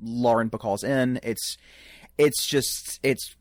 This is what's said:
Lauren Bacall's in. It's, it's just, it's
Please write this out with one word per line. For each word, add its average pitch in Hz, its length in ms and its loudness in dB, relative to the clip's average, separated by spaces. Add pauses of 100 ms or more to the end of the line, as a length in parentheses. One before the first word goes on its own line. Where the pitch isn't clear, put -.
Lauren 117 480 2
Bacall's 104 340 -4
in. 127 400 0
It's, - 360 -6 (580)
it's 147 300 4
just, - 560 -4
it's - 380 -2